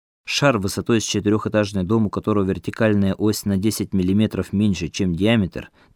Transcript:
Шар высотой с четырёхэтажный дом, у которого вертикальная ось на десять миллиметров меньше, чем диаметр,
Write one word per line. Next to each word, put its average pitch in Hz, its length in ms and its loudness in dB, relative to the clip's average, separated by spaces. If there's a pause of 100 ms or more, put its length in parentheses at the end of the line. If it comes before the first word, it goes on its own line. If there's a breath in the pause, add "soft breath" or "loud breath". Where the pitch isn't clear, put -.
(240)
Шар 135 340 2
высотой 101 420 0
с - 40 -6
четырёхэтажный 104 800 0
дом, 107 240 0
у - 20 0
которого 104 360 0
вертикальная 98 680 0
ось 104 320 -2
на 101 120 0
десять 101 360 -2
миллиметров 95 600 0
меньше, 98 340 0
чем 87 300 -2
диаметр, 98 560 0 (240 soft breath)